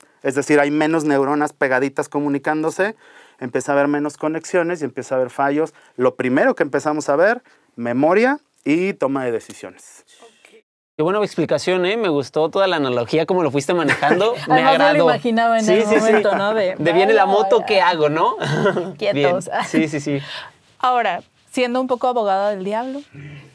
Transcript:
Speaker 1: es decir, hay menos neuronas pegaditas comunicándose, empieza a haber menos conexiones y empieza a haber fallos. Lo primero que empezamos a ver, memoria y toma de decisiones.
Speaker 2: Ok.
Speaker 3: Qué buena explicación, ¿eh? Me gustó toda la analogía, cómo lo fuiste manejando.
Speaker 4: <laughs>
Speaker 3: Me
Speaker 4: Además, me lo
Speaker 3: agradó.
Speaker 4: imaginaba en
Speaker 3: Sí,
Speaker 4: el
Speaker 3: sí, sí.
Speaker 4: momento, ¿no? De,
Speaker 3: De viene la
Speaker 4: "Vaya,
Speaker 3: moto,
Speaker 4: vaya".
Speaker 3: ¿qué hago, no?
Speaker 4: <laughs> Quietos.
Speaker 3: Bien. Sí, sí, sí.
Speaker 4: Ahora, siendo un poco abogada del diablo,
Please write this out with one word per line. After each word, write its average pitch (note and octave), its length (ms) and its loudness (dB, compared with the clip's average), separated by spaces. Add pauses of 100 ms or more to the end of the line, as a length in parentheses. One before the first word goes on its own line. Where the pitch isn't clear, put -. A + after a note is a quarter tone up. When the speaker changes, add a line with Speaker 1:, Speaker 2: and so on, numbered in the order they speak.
(220)
Speaker 1:
es C3+ 120 -2
decir, C#3+ 260 2
hay C#3+ 100 2
menos D3+ 340 0
neuronas D3 480 0
pegaditas C3+ 560 -2
comunicándose, D#3 880 -2 (420)
empieza C3 340 -4
a - 20 2
haber C#3+ 140 2
menos D3 280 -4
conexiones E3 640 -4
y D3 40 -6
empieza C3 300 -8
a C3 40 0
haber B2+ 120 -2
fallos. C#3+ 440 -2 (220)
Lo B2 200 2
primero C3 380 2
que - 80 0
empezamos D3+ 480 -4
a C#3+ 60 2
ver, G#3+ 260 2 (340)
memoria D3+ 600 0 (260)
y F3+ 300 0
toma C3+ 320 -4
de A#2+ 60 -2
decisiones. - 720 -12 (180)
Speaker 2:
Ok. - 400 -20 (340)
Speaker 3:
Qué D3+ 60 -2
buena G3 200 0
explicación, F3+ 640 0
¿eh? G#3 120 0
Me G#3+ 100 0
gustó D3+ 400 0
toda G3 180 0
la F3+ 100 0
analogía, C3+ 500 0
cómo F#3 160 0
lo C#3+ 80 0
fuiste C#3+ 240 -2
manejando. F3 680 2
Speaker 4:
<laughs> - 80 -10
Speaker 3:
Me B3+ 60 2
Speaker 4:
Además, C4 180 4
me - 60 4
lo D4 60 4
Speaker 3:
agradó. D4 260 4
Speaker 4:
imaginaba A#3 480 2
en A3 80 -2
Speaker 3:
Sí, G#3+ 80 4
Speaker 4:
el A3 120 4
Speaker 3:
sí, G#3+ 100 2
sí. G3+ 40 4
Speaker 4:
momento, G#3 340 2
¿no? G3+ 200 0
De, F#3+ 220 0
Speaker 3:
De E3 180 0
viene G3 180 4
la G#3 140 6
Speaker 4:
"Vaya, F#3+ 120 2
Speaker 3:
moto, A3+ 180 4
Speaker 4:
vaya". G#3 100 0
Speaker 3:
¿qué G3+ 160 2
hago, E3 260 2
no? F3+ 280 0 (300)
Speaker 4:
<laughs> F3+ 320 -4
Quietos. C#3+ 480 0
Speaker 3:
Bien. A3 220 -4
Sí, D#3+ 200 0
sí, D3 120 -6
sí. C#3+ 200 -4 (600)
Speaker 4:
Ahora, A#3+ 420 0 (280)
siendo B3 300 -2
un C4 80 -2
poco B3+ 180 -2
abogada G#3 440 0
del F#3+ 140 -4
diablo, B3 360 -6 (540)